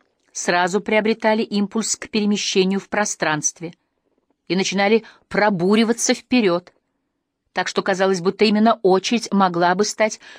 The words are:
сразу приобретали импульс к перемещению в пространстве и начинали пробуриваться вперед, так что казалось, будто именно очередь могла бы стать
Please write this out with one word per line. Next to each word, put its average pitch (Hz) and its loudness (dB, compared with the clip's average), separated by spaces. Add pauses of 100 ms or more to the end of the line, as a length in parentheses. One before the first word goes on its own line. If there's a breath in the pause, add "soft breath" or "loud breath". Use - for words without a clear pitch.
(320)
сразу 180 -2
приобретали 220 0
импульс 208 -4
к - -16
перемещению 196 0
в - -20
пространстве 165 -4 (720)
и 170 -4
начинали 202 0 (240 loud breath)
пробуриваться 214 0
вперед, 185 0 (800)
так 185 -4
что - -4
казалось, 190 0
будто 196 0
именно 220 4
очередь 190 0
могла 180 2
бы 196 0
стать - -2 (180 loud breath)